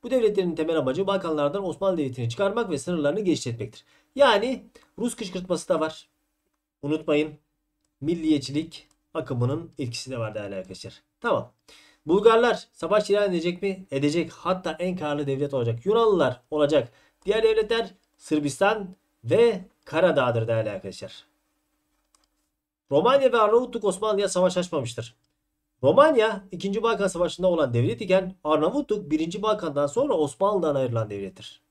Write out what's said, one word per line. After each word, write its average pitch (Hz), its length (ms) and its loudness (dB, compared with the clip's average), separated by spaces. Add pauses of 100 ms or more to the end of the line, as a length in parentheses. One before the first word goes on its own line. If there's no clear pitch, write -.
Bu 240 80 -6
devletlerin 196 440 2
temel 160 220 0
amacı 147 300 0
Balkanlardan 175 580 -2
Osmanlı 185 320 -2
Devleti'ni 127 320 -4
çıkarmak 196 400 -2
ve 151 80 -2
sınırlarını 160 420 -2
genişletmektir. 123 680 -4 (300)
Yani 240 500 2 (340)
Rus 233 160 -4
kışkırtması 185 540 -6
da 170 100 2
var. - 300 -6 (720)
Unutmayın, 151 520 -2 (680)
milliyetçilik 156 880 -2 (260)
akımının 147 640 -4
etkisi 127 340 -10
de 127 60 -8
var 107 180 -6
değerli 101 200 -8
arkadaşlar. 92 460 -14 (200)
Tamam. 220 320 -4 (520)
Bulgarlar 214 680 4
savaş 208 360 0
ilan 202 200 4
edecek 175 320 -2
mi? 190 300 -6
Edecek. 147 400 -2
Hatta 185 480 -4
en 180 180 -4
karlı 147 300 -4
devlet 139 260 -4
olacak. 117 320 -2
Yunanlılar 196 560 2 (100)
olacak. 147 400 2 (340)
Diğer 208 180 0
devletler 233 500 0 (240)
Sırbistan 185 800 -2 (280)
ve 190 420 2 (200)
Karadağ'dır 135 640 2
değerli 110 220 0
arkadaşlar. 98 560 -12 (1700)
Romanya 254 400 4
ve 233 60 2
Arnavutluk 233 460 2
Osmanlı'ya 196 460 0
savaş 185 280 2
açmamıştır. 131 580 -6 (680)
Romanya 220 680 6
ikinci 196 320 -4
Balkan 202 240 0
Savaşı'nda 180 400 -2
olan 156 260 2
devlet 127 280 0
iken 185 420 0
Arnavutluk 165 680 0
birinci 170 300 -2
Balkan'dan 160 460 -2
sonra 254 260 0
Osmanlı'dan 165 640 0
ayrılan 117 340 -2
devlettir. 98 600 -12